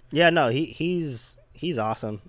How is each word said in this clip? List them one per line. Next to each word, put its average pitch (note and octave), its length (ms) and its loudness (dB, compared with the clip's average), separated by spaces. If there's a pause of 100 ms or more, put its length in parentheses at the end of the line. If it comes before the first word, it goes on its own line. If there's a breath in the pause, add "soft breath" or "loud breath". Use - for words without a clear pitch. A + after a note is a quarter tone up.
(100)
Yeah, E3 200 4
no, D#3+ 180 4
he, C3+ 160 2
he's, E3 760 -6 (140)
he's E3+ 240 -6
awesome. G#2+ 520 -4